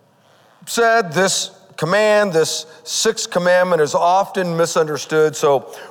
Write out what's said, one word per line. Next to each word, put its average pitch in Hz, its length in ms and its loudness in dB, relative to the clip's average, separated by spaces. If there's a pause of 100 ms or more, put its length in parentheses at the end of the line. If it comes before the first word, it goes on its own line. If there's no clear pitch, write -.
(680)
said, 226 460 0
this 180 380 -2 (260)
command, 208 560 2
this 160 340 -2 (180)
sixth - 460 -4
commandment, 180 520 2
is 143 140 -2
often 180 600 0
misunderstood. 156 800 0
So 147 260 2 (300)